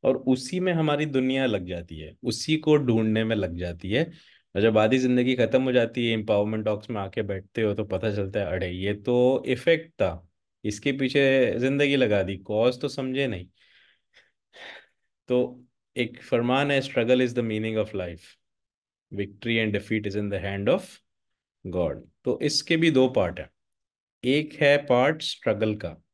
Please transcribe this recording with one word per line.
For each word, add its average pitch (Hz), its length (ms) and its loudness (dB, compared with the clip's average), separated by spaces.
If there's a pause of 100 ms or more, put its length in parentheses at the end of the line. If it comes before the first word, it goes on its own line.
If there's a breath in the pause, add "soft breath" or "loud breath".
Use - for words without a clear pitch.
और 131 140 2
उसी 131 420 -2
में 180 140 0
हमारी 151 320 0
दुनिया 131 400 0
लग 101 200 -2
जाती 85 320 -10
है, 78 160 -14 (100)
उसी 143 340 -2
को 151 200 4
ढूंढने 110 460 2
में 113 120 0
लग 87 220 -4
जाती 87 340 -6
है। 165 200 0 (440 loud breath)
और 98 60 0
जब 110 160 4
आधी 110 200 4
जिंदगी 127 380 2
खत्म 120 280 2
हो 131 80 0
जाती 120 360 2
है, 113 60 0
एम्पावरमेंट 107 520 0
टॉक्स 107 240 -4
में 107 120 -4
आके 98 200 -6
बैठते 98 400 -6
हो, 104 120 0
तो 98 100 -4
पता 101 320 -4
चलता 101 240 -4
है, 98 60 -2
"अरे, 90 260 -4
ये 95 220 -4
तो 123 540 2
इफेक्ट 160 440 0
था, 87 380 -4 (340)
इसके 107 280 -4
पीछे 135 680 2
जिंदगी 139 360 2
लगा 104 280 4
दी, 95 140 -4
कॉज 117 440 0
तो 147 60 -4
समझे 131 400 -4
नहीं।" 87 200 -8 (1800 loud breath)
तो 123 380 0 (320)
एक - 260 -4
फरमान 131 480 2
है, 135 100 2
"Struggle 127 460 2
is 120 60 -4
the 120 100 0
meaning 110 420 -2
of - 40 -16
life, 87 340 -8 (880)
victory 110 540 -2
and 104 120 0
defeat 107 280 -4
is 98 100 -4
in 101 160 -4
the 95 120 -4
hand 101 240 -2
of 190 140 2 (840)
God।" 85 340 -2 (220)
तो - 180 -2
इसके 151 360 0
भी 165 140 4
दो 131 160 6
पार्ट 90 320 0
है, 76 100 -14 (760)
एक 147 300 0
है 143 240 4
पार्ट 143 440 2
स्ट्रगल 107 540 -2
का 85 220 -10 (160)